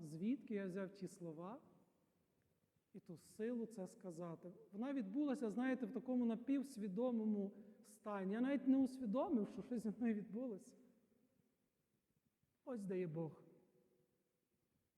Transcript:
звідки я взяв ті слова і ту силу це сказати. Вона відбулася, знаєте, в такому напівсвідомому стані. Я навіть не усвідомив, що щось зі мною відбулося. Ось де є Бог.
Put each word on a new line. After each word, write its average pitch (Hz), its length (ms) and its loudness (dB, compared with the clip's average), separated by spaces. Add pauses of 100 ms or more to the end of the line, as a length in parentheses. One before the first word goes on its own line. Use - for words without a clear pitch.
звідки 202 520 -2
я 196 120 -2
взяв 185 240 -4
ті 190 180 -8
слова 175 520 -10 (1300)
і 202 80 -14
ту 170 160 -14
силу 226 500 -4
це 190 220 -8
сказати. 175 640 -8 (200)
Вона 233 200 -2
відбулася, 247 580 0
знаєте, 247 360 0
в 190 60 -6
такому 247 320 2
напівсвідомому 220 1300 2 (380)
стані. 196 420 -2
Я 226 80 2
навіть 262 280 4
не 269 80 10
усвідомив, 262 720 4
що - 140 -8
щось 233 200 -2
зі 214 160 0
мною 226 160 4
відбулося. 208 560 -6 (1900)
Ось 240 180 -4
де 190 160 0
є 185 80 0
Бог. 156 360 -6 (1600)